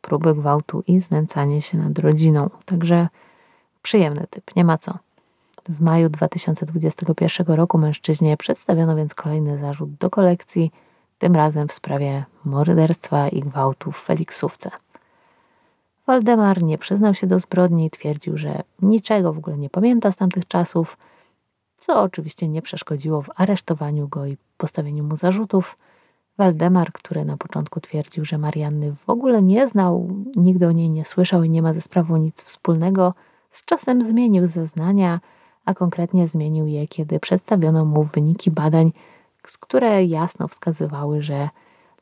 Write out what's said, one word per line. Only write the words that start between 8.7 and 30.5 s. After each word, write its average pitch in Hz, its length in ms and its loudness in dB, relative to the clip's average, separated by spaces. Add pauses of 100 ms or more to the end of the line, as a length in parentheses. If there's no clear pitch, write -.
więc 151 180 -4
kolejny 151 440 -4
zarzut 147 360 -8
do 180 160 -2
kolekcji, 175 600 0 (460)
tym 175 160 4
razem 151 340 2
w - 40 -8
sprawie 139 520 -6 (200)
morderstwa 151 840 0
i - 120 -4
gwałtu 139 520 -4
w - 60 -14
Feliksówce. - 720 -6 (1400)
Waldemar 214 560 4
nie 156 160 0
przyznał 202 360 2
się 190 120 -4
do 180 120 2
zbrodni, 170 520 2
twierdził, 151 480 -6
że 147 240 -6 (200)
niczego 202 500 2
w 156 60 -8
ogóle 151 200 -8
nie 143 120 -8
pamięta 220 420 2
z - 40 -6
tamtych 185 320 -2
czasów, 170 480 -2 (800)
co 254 260 0
oczywiście 165 460 -4
nie 156 140 -4
przeszkodziło 151 600 -6
w - 140 -14
aresztowaniu 151 720 -2
go 139 180 -8
i 139 100 -8 (200)
postawieniu 147 480 -6
mu 151 120 -4
zarzutów. 190 600 0 (600)
Waldemar, 175 540 4
który 151 320 -8
na 147 120 -4
początku 151 440 -8
twierdził, 151 440 -8
że 151 140 -4
Marianny 147 560 -4 (120)
w - 40 -6
ogóle 240 320 4
nie 214 260 4
znał, 180 400 2 (280)
nigdy 180 300 4